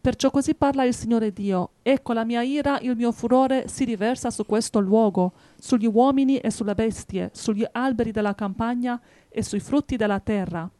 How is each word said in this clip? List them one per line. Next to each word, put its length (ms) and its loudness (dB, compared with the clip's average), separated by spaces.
Perciò 300 0
così 240 0
parla 300 2
il 100 2
Signore 380 0
Dio: 380 -2
"Ecco 300 0
la 120 0
mia 180 -2
ira, 380 -2
il 160 -2
mio 160 0
furore 560 2
si 160 -2
riversa 460 -2
su 140 -4
questo 360 0
luogo, 520 2
sugli 280 2
uomini 520 4
e 120 -2
sulle 240 -4
bestie, 580 -4
sugli 380 -2
alberi 400 -2
della 240 -2
campagna 680 -4
e 140 -6
sui 180 -4
frutti 360 -2
della 240 0
terra. 480 -4